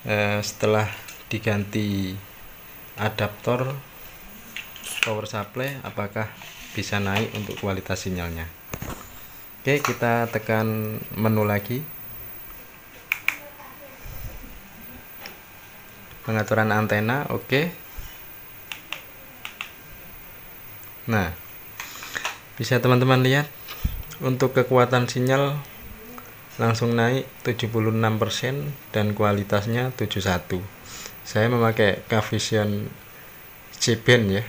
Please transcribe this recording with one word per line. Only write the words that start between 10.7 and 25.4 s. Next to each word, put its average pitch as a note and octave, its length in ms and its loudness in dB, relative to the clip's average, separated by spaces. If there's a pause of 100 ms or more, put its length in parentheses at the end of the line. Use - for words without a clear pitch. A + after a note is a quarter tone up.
menu G#2+ 320 4
lagi. A#2+ 400 0 (4000)
Pengaturan G#2+ 480 6
antena, G#2+ 560 4
oke. D#3 400 2 (3250)
Nah, G2+ 240 4 (1300)
bisa A#2+ 240 2
teman-teman B2+ 400 8
lihat C#3 240 4 (720)
untuk C3 320 2
kekuatan B2 560 6
sinyal C3+ 480 2 (1040)